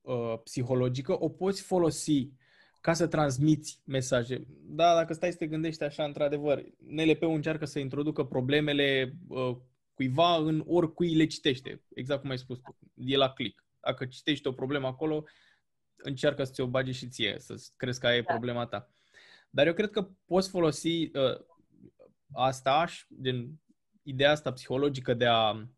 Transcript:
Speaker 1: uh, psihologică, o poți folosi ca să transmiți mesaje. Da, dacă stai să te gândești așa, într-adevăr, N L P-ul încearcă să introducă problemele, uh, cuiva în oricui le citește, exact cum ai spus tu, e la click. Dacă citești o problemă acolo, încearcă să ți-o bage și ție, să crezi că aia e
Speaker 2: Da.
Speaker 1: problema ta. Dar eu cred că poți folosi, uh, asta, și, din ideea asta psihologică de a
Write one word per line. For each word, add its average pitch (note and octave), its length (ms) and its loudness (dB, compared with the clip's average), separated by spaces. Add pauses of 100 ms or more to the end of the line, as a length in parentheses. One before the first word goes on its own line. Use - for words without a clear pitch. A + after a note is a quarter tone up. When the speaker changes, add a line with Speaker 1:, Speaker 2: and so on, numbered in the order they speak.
Speaker 1:
uh, A#2 420 -4
psihologică, B2+ 800 -2
o D#3 60 0
poți F#3+ 320 -4
folosi D#3 680 0 (520)
ca E3+ 120 2
să D#3+ 140 2
transmiți D3+ 800 2
mesaje. B2+ 600 -2 (140)
Da, E3 320 4
dacă E3 200 2
stai E3+ 180 -2
să F3 60 -12
te E3+ 100 -4
gândești D#3 360 -4
așa, D3 200 -4
într-adevăr, D3 600 0 (140)
N - 240 -8
L D#3 140 6
P-ul E3 180 0
încearcă D#3 320 -2
să D3 140 -6
introducă C#3+ 460 -2
problemele, C#3 920 0 (100)
uh, B2+ 300 -4 (360)
cuiva D3+ 420 2
în D#3 320 0
oricui E3 480 2
le D#3 100 6
citește, - 580 -4 (100)
exact B2+ 280 -4
cum C#3+ 80 -8
ai C3 80 -4
spus B2+ 220 -10
tu, - 180 -20 (160)
e C3 240 -2
la C3+ 160 4
click. - 300 -8 (160)
Dacă C3 260 -4
citești C#3 420 -4
o C3+ 40 0
problemă C3 360 -4
acolo, D3+ 360 -4 (720)
încearcă C#3 480 -2
să C3 80 -4
ți-o C3 160 -4
bage C3 240 0
și B2+ 180 -8
ție, G#2+ 300 -2
să - 240 -16 (140)
crezi B2 220 -4
că - 80 0
aia A#2+ 100 4
e A#2+ 40 2
Speaker 2:
Da. A#2 120 -4
Speaker 1:
problema A#2+ 320 -2
ta. - 240 -8 (600)
Dar C#3 180 4
eu E3+ 60 4
cred G#3 160 0
că G#3 200 -4 (160)
poți F#3 240 2
folosi, E3 540 0 (140)
uh, C3 220 2 (920)
asta, C3+ 540 2
și, - 240 -14
din C3 500 -6 (420)
ideea C#3 300 2
asta D3 220 0
psihologică C3 600 -2
de A#2 120 2
a A2 420 2 (100)